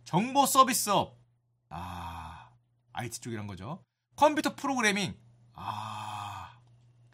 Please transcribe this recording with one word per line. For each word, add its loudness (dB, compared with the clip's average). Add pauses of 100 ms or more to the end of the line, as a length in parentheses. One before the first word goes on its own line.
정보 2
서비스업, 4 (520)
아, -12 (420)
아이티 -8
쪽이란 -8
거죠. -10 (320)
컴퓨터 4
프로그래밍, 0 (360)
아, -10 (540)